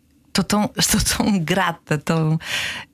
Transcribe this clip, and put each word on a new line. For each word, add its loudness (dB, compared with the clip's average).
Estou 0
tão, 0
<laughs> -14
estou 0
tão 2
grata, 0
tão, 0